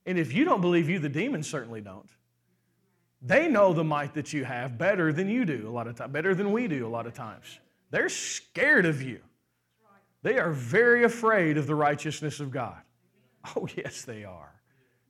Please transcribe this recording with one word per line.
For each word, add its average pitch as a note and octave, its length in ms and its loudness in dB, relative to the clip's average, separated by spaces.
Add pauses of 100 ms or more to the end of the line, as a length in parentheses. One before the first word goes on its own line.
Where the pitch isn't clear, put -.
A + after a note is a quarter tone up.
And F3+ 140 0
if C3+ 140 -2
you G#3+ 100 2
don't D4 180 4
believe F3 280 4
you, F#3+ 100 0
the D3+ 100 -2
demons E3 400 -4
certainly A#2 320 -10
don't. G2 280 -18 (1080)
They F#3 280 2
know G3+ 260 6
the E3 100 2
might D3 300 -2
that C#3+ 180 -6
you C#3+ 140 -4
have B2 320 -6
better E3+ 340 2
than F3 160 -2
you A#3+ 160 0
do B2 240 -4
a A2 40 -10
lot A#2+ 160 -6
of A#2+ 80 -10
times, B2+ 180 -10
better E3+ 220 0
than G3+ 160 0
we A#3+ 160 0
do C3+ 180 -2
a - 20 -6
lot A#2 200 -6
of A#2 80 -14
times. - 420 -16 (320)
They're A#3 200 -2
scared - 760 2
of D3+ 160 0
you. B2 200 -10 (1000)
They A#3 160 0
are E3+ 140 0
very G#3 520 4
afraid A3 540 4
of D3 80 0
the D3 80 0
righteousness D3 680 0
of C#3 120 -8
God. A2 280 -8 (760)
Oh, F3 200 -4
yes, - 280 -10
they G#2+ 200 -12
are. E2+ 300 -18 (560)